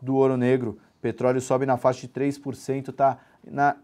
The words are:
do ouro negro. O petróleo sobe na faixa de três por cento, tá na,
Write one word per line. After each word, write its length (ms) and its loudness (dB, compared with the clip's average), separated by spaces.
do 140 -2
ouro 220 4
negro. 420 0
O 40 -18
petróleo 400 0
sobe 240 0
na 100 2
faixa 240 0
de 80 -16
três 300 -4
por 180 -10
cento, 380 -8
tá 240 0
na, 380 0